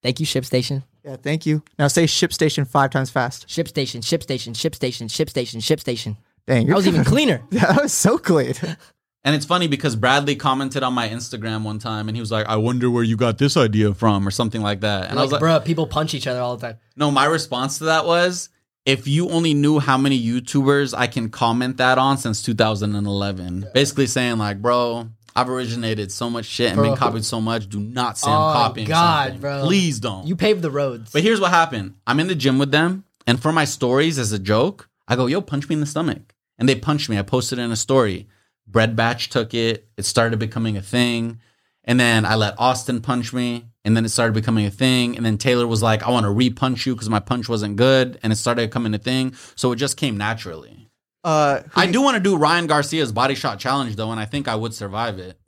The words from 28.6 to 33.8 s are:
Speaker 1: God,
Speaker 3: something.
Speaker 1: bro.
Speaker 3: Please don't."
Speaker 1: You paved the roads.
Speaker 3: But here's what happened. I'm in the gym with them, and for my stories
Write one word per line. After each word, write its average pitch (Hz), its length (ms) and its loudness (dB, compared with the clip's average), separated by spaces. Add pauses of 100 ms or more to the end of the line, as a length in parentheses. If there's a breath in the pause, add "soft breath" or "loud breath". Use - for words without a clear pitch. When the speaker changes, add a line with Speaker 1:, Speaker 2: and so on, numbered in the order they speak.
Speaker 1:
God, 160 340 4
Speaker 3:
something. 131 160 -6
Speaker 1:
bro. 139 240 -6
Speaker 3:
Please 165 380 2
don't." 104 260 -6
Speaker 1:
You 180 80 -2
paved 190 260 2
the 165 80 -2
roads. 131 440 -4
Speaker 3:
But 151 100 2
here's 214 160 4
what 180 120 2
happened. 127 420 0 (120)
I'm 127 140 2
in 170 80 2
the 185 80 -2
gym 131 240 2
with 139 120 0
them, 175 340 2 (200)
and 120 160 0
for 156 120 0
my 160 100 2
stories 139 560 0